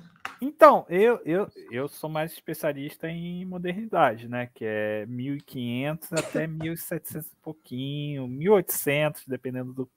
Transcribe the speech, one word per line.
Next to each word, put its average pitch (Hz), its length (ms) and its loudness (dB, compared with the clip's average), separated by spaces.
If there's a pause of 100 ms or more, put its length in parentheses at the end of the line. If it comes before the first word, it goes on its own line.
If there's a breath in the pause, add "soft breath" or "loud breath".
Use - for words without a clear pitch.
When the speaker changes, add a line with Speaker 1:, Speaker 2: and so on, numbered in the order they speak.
(420)
Speaker 1:
Então, 269 480 8
eu, 214 360 6
eu, 180 220 0 (240)
eu 127 160 -4
sou - 220 -8
mais 156 240 -2
especialista 147 760 -6
em 175 360 -8
modernidade, 180 840 0
né? 123 260 -4
Que - 120 -8
é 107 420 -2
mil 123 280 -4
e 139 60 -10
quinhentos 131 720 -6
até 156 320 -2
Speaker 2:
<laughs> - 20 -6
Speaker 1:
mil 160 260 -6
e 165 40 -6
setecentos - 540 -8
e - 100 -20
pouquinho, 143 840 -6
mil 143 260 0
e - 20 10
oitocentos, 151 720 2
dependendo 127 480 -6
do, 131 240 -6